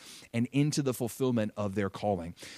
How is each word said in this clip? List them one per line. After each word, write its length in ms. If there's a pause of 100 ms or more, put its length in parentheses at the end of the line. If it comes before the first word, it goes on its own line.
(320)
and 200
into 320
the 100
fulfillment 640
of 160
their 160
calling. 460 (220)